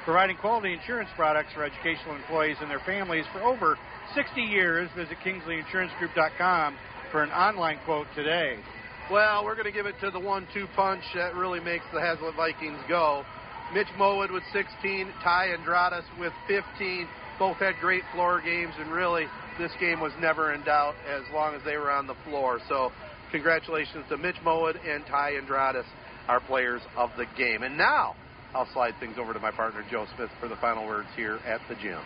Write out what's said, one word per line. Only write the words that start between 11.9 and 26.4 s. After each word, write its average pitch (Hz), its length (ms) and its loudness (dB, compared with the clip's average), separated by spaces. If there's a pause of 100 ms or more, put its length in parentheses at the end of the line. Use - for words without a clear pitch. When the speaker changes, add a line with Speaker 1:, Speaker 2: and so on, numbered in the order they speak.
Speaker 2:
the 160 60 0
Hazlitt 165 360 0
Vikings 156 500 -2
go. 151 380 4 (480)
Mitch 196 160 2 (100)
Mowat 196 320 4
with 185 120 -2 (100)
sixteen, 196 580 -2 (140)
Ty 180 320 4
Andradas 175 480 2 (160)
with 170 140 -4 (120)
fifteen. 185 600 -2 (300)
Both 190 200 2
had 190 220 2
great 185 220 4 (100)
floor 175 320 4
games, 170 360 -2
and 156 100 -6
really, 170 360 2 (340)
this 170 180 -2
game 170 220 2
was 156 180 0
never 160 340 4
in 147 120 -4
doubt 147 320 4 (120)
as 143 140 -4 (100)
long 151 220 2
as 143 100 -10
they 151 120 -2
were 147 120 0
on 139 200 0
the 127 160 -6
floor. 135 340 0 (100)
So, 131 220 2 (400)
congratulations 156 760 0
to 151 80 -2
Mitch 170 180 -2 (100)
Mowat 165 300 4 (100)
and 147 220 -4
Ty 143 280 0
Andradas, 135 500 0 (420)
our 123 140 6